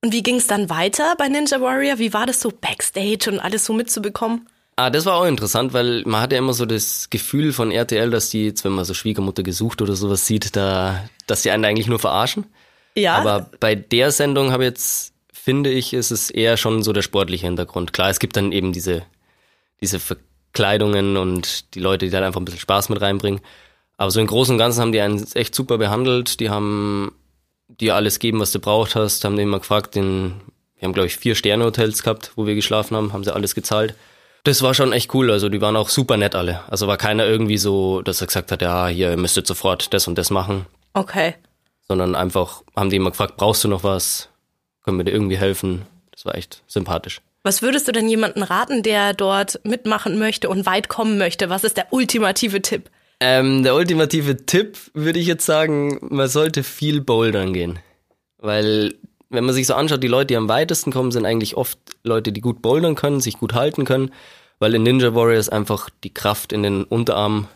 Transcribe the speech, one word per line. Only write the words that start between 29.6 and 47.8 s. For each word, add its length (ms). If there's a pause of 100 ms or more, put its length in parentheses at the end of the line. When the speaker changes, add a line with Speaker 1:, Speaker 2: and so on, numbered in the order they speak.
Speaker 2:
den, 400 (420)
wir 80
haben, 80
glaub 140
ich, 100
Vier-Sterne-Hotels 840
gehabt, 320
wo 100
wir 80
geschlafen 420
haben, 160
haben 120
sie 100
alles 220
gezahlt. 400 (480)
Das 180
war 120
schon 200
echt 200
cool, 160
also 200
die 100
waren 160
auch 140
super 260
nett 180
alle. 360
Also 180
war 80
keiner 300
irgendwie 320
so, 440
dass 200
er 60
gesagt 260
hat, 80
„Ja, 260
hier, 220
ihr 80
müsstet 280
sofort 480
das 140
und 100
das 120
machen.“ 360 (280)
Speaker 1:
Okay. 420 (500)
Speaker 2:
Sondern 300
einfach 460 (120)
haben 160
die 60
immer 160
gefragt, 240
„Brauchst 300
du 20
noch 160
was? 460 (560)
Können 140
wir 40
dir 80
irgendwie 240
helfen?“ 500 (260)
Das 120
war 120
echt 300
sympathisch. 540 (240)
Speaker 1:
Was 180
würdest 280